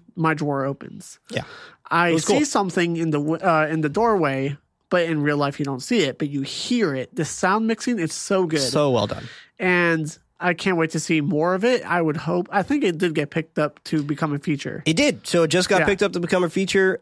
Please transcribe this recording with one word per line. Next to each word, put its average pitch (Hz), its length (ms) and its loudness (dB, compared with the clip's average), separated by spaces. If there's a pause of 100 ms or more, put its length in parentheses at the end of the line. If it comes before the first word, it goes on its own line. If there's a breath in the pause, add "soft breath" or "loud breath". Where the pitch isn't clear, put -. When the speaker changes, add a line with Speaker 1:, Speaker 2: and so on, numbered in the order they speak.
(160)
Speaker 1:
my 160 180 2
drawer 143 320 -2
opens." - 540 -10 (100)
Speaker 2:
Yeah. - 140 -6 (480 loud breath)
Speaker 1:
I 170 180 4
Speaker 2:
It 170 40 4
was 165 120 0
Speaker 1:
see 208 120 4
Speaker 2:
cool. 302 80 2
Speaker 1:
something 180 520 0
in 165 140 0
the 151 80 0
w-, 156 200 -2
uh, 160 300 4
in 160 120 -2
the 151 80 0
doorway, 147 680 0 (320)
but 180 140 2
in 160 180 -2
real 147 160 2
life 143 220 0
you 147 60 -2
don't 131 160 -4
see 240 220 0
it, 135 140 -2
but 147 120 -4
you 143 120 -4
hear 170 540 -2
it. 131 200 -6
The 160 100 -2
sound 208 420 0
mixing 226 320 -2
is 160 140 -2
so 190 340 0
good. 156 140 0
Speaker 2:
So 139 300 2
well 110 160 2
done. - 200 -8 (320 loud breath)
Speaker 1:
And 170 580 0 (220)
I 175 160 0
can't 185 200 -2
wait 160 160 2
to 165 80 -4
see 156 220 0
more 151 320 0
of 190 100 -2
it. 247 220 2
I 175 160 0
would 156 160 0
hope. 175 340 -2
I 190 120 2
think 277 200 0
it 175 140 0
did 165 160 0
get 147 160 -2
picked 160 300 -4
up 151 260 -2
to 156 160 0
become 147 320 -2
a 143 60 -2
feature. 143 480 -4
Speaker 2:
It 160 80 4
did. 269 320 0
So 170 160 4
it 156 60 2
just 180 200 2
got 185 120 6
Speaker 1:
Yeah. 151 40 2
Speaker 2:
picked 190 160 2
up 196 120 2
to 185 60 -2
become 180 240 2
a 170 60 2
feature. 190 520 2